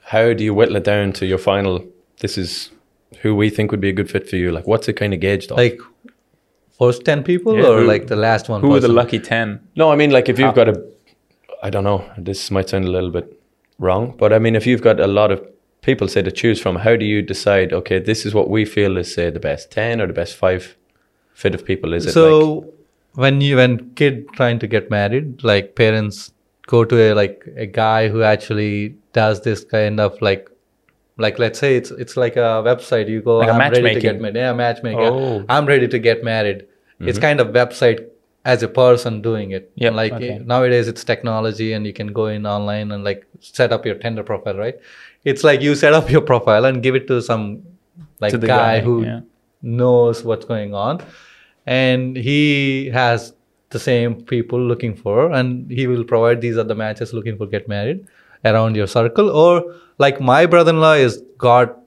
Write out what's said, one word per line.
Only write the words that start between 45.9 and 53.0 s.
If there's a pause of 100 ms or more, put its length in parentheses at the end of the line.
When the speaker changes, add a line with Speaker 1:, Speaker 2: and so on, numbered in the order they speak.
Speaker 2:
up
your (120)
profile
and
give
it
to (100)
some, (800)
like,
Speaker 3:
To
the
Speaker 2:
guy
Speaker 3:
guy,
Speaker 2:
who (100)
Speaker 3:
yeah. (600)
Speaker 2:
knows
what's
going
on. (640)
And
he
has (380)